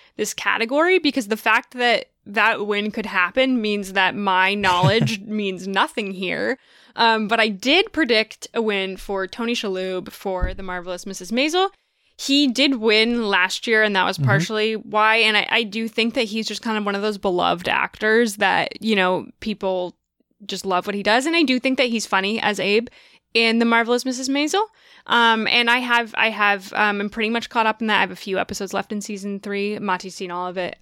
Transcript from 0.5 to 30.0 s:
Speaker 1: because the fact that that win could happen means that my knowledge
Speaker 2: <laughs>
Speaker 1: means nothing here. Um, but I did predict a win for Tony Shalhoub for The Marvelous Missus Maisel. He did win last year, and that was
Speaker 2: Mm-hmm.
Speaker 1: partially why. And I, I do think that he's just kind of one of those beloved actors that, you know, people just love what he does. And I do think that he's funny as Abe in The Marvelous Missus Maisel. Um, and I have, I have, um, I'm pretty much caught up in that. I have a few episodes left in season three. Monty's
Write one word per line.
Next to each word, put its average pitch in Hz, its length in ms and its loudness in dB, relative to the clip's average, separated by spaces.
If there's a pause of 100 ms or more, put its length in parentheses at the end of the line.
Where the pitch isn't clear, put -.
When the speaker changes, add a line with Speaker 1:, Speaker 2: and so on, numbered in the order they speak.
Speaker 1:
because 277 280 0
the 214 100 -2
fact 226 380 0
that 240 320 0 (180)
that 208 420 2
win 208 240 -2
could 208 140 -6
happen 220 560 2
means 208 320 -2
that 190 220 2
my 190 380 2
knowledge 202 680 2
Speaker 2:
<laughs> 202 40 -16
Speaker 1:
means 196 420 -4
nothing 196 440 -2
here. 185 460 -4 (380)
Um, 220 320 2
but 226 120 0
I 220 80 4
did 269 460 2
predict 226 600 0
a 233 80 -2
win 196 360 -2
for 190 280 -4
Tony 233 280 -4
Shalhoub 185 580 -4
for 185 420 -6
The 190 80 -12
Marvelous 180 460 -8
Missus 185 240 -12
Maisel. 311 380 2 (480)
He 285 300 4
did 269 280 4
win 226 520 2
last 190 380 0
year, 220 160 4
and 208 140 2
that 185 100 4
was 185 120 -2
Speaker 2:
Mm-hmm. 143 100 0
Speaker 1:
partially 214 480 0
why. 214 420 2
And 220 180 4
I, 208 140 2
I 233 140 2
do 226 240 -4
think 226 260 -2
that 247 120 0
he's 214 220 -4
just 208 140 -8
kind 220 160 -2
of 208 80 -2
one 202 80 -2
of 202 80 -2
those 208 160 -2
beloved 175 500 0
actors 214 680 0
that, 185 480 0
you 214 120 0
know, 185 320 0 (120)
people 185 560 -6 (500)
just 190 200 -8
love 185 200 0
what 208 100 -4
he 202 60 -4
does. 220 240 2
And 330 100 0
I 339 80 4
do 254 160 2
think 262 200 0
that 254 80 4
he's 226 180 -2
funny 196 340 -2
as 202 200 -2
Abe 208 300 0 (440)
in 226 240 2
The 233 80 4
Marvelous 233 400 2
Missus 262 240 -4
Maisel. 302 360 0 (420)
Um, 226 400 4
and 240 240 2
I 247 80 4
have, 240 360 0
I 226 140 2
have, 202 440 0
um, 208 280 2
I'm 208 80 -4
pretty 220 220 -4
much 233 180 -4
caught 226 160 0
up 220 160 -2
in 220 60 -4
that. 208 100 2
I - 40 4
have 185 100 0
a 180 40 -10
few 190 220 -6
episodes 196 380 -6
left 196 160 -4
in 208 100 -6
season 196 380 -8
three. 202 400 -6
Monty's 185 340 -4